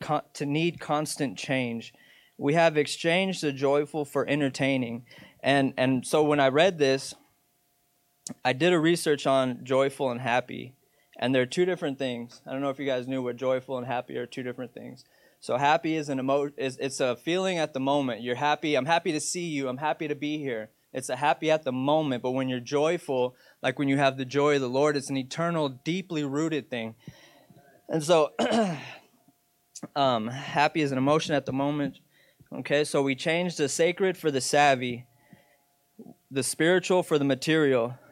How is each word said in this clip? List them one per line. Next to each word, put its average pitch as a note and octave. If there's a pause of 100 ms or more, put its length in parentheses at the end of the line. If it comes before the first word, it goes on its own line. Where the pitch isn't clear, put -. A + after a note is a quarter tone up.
con-, D3+ (120)
to D3
need D#3+
constant D3
change. A#2+ (420)
We C#3+
have E3
exchanged E3+
the D3
joyful C#3+
for C3+
entertaining. C3 (400)
And, C3+
and B2+
so D3+
when D3
I C3+
read E3
this, C3+ (1300)
I B2+
did D#3
a E3+
research D#3+
on C3
joyful C3+
and A#2+
happy, B2 (440)
and B2
they're B2+
two F3+
different E3+
things. A#2+
I C#3
don't C3+
know C#3
if C3
you C#3+
guys B2+
knew C3
what A#2+
joyful C3
and B2
happy B2+
are B2
two C3
different B2
things. B2 (360)
So A#2+
happy D#3
is D3
an C3
emo-, C#3
is, C3
it's C3+
a B2
feeling F#3
at D3+
the C3+
moment. C3+
You're B2
happy. D3
"I'm B2+
happy E3+
to D3+
see F3
you. C#3+
I'm B2+
happy D#3
to D3
be D3
here." A#2 (220)
It's C3
a B2+
happy D#3
at D#3
the B2+
moment. C3+
But B2+
when C3
you're B2+
joyful, C#3 (260)
like C3
when C#3+
you C#3
have C3+
the C3+
joy C#3+
of C#3
the B2+
Lord, C#3+
it's C#3+
an C3+
eternal, D#3+
deeply E3
rooted D3
thing. A2+ (920)
And D#3+
so, D#3
<clears throat> A3 (1200)
um, B2
happy C#3+
is C#3+
an C3
emotion D3
at C#3
the B2+
moment. C#3+ (540)
Okay, C#3+
so C#3+
we C#3
change E3
the C#3+
sacred F3
for D#3
the C3+
savvy, B2+ (1200)
the C3+
spiritual F3
for D#3
the C#3+
material, C3+ (180)